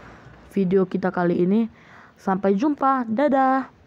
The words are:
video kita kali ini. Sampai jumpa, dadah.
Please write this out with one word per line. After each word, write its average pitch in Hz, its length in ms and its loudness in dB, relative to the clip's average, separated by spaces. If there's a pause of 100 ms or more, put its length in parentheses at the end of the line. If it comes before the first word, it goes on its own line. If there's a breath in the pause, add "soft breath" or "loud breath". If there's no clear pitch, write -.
(520 loud breath)
video 190 320 2
kita 185 240 -4
kali 175 380 0
ini. 220 260 0 (460 loud breath)
Sampai 196 400 0
jumpa, 269 500 0
dadah. 262 800 0